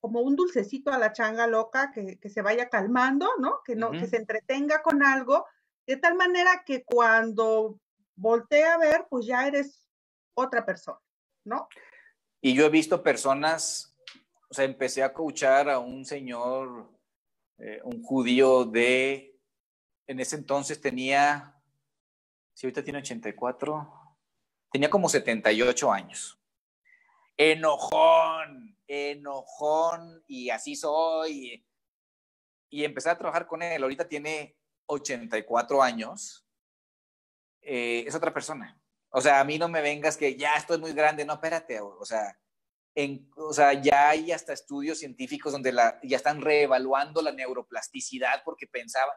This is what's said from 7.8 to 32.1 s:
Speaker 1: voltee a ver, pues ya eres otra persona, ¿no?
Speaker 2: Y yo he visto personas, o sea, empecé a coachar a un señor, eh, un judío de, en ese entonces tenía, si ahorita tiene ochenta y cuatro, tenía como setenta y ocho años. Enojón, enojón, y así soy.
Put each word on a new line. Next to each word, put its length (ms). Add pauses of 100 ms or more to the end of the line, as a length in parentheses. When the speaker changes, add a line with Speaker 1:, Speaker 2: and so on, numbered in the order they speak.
Speaker 1:
voltee 500
a 140
ver, 320
pues 160
ya 200
eres 420 (460)
otra 300
persona, 360 (440)
¿no? 240 (720)
Speaker 2:
Y 140
yo 120
he 20
visto 340
personas, 920 (520)
o 60
sea, 100
empecé 380
a 100
coachar 560
a 120
un 240
señor, 840 (680)
eh, 240
un 200
judío 640
de, 760 (680)
en 140
ese 160
entonces 440
tenía, 800 (920)
si 120
ahorita 180
tiene 160
ochenta 280
y 60
cuatro, 840 (540)
tenía 180
como 200
setenta 420
y 120
ocho 280
años. 500 (960)
Enojón, 1400 (100)
enojón, 1400
y 240
así 260
soy. 920 (1040)